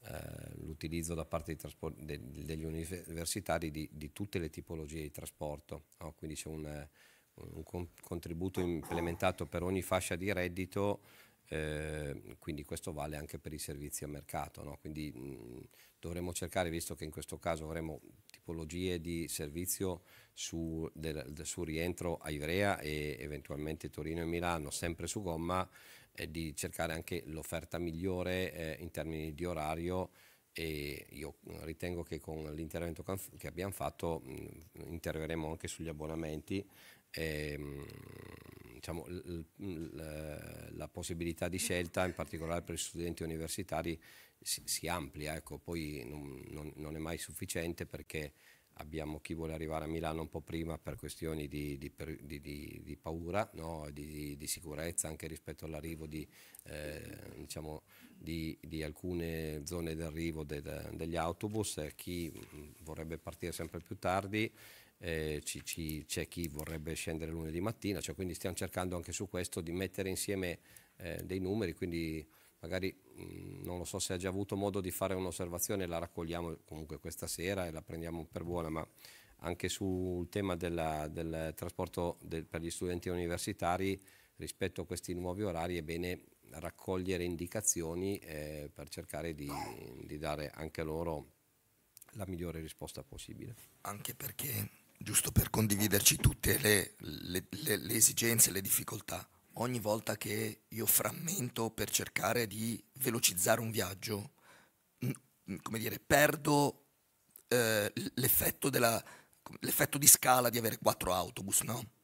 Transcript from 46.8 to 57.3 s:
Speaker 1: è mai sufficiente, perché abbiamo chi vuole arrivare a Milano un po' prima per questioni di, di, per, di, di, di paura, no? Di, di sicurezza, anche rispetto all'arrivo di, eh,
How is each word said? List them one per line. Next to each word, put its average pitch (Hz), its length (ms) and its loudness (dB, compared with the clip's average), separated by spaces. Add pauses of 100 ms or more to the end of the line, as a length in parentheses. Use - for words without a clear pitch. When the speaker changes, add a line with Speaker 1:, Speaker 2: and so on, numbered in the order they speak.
Speaker 1:
è - 20 -4
mai 80 180 -2
sufficiente, 85 720 -2
perché 73 480 -6 (400)
abbiamo 76 460 -4
chi - 120 -6
vuole 80 220 -2
arrivare 78 300 -2
a 76 40 -4
Milano 80 320 0
un 78 80 -4
po' 80 140 -6
prima 82 340 -2
per 76 200 -6
questioni 78 520 -4
di, 73 300 -4
di, - 120 -8
per, 76 320 -8
di, 71 200 -10
di, 73 420 -8
di 76 140 -8
paura, 85 560 -2
no? 80 360 -6
Di, 73 460 -8
di 67 100 -10
sicurezza, 80 600 -2
anche 78 200 -6
rispetto 78 360 -10
all'arrivo 78 400 -6
di, 76 240 -8 (360)
eh, 76 720 -10